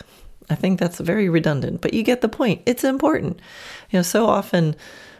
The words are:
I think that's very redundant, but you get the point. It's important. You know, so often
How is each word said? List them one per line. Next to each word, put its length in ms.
I 60
think 240
that's 200
very 300
redundant, 520
but 120
you 80
get 200
the 60
point. 380
It's 180
important. 560
You 80
know, 40
so 220
often 500